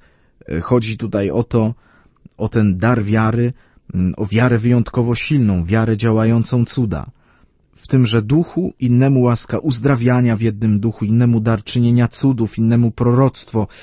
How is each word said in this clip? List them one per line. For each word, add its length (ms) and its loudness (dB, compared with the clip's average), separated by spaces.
e, 120 -4
chodzi 360 0
tutaj 340 -4
o 120 -2
to, 300 -2
o 120 -4
ten 280 0
dar 260 0
wiary, 500 0
mm, 240 -2
o 80 -4
wiarę 320 2
wyjątkowo 580 0
silną, 500 0
wiarę 320 0
działającą 680 0
cuda. 400 -4
"W 120 -20
tymże 340 2
duchu, 580 -2
innemu 420 2
łaska 360 0
uzdrawiania 800 0
w 40 -4
jednym 380 0
duchu, 260 -4
innemu 340 2
dar 240 -2
czynienia 440 2
cudów, 500 -2
innemu 340 2
proroctwo, 760 0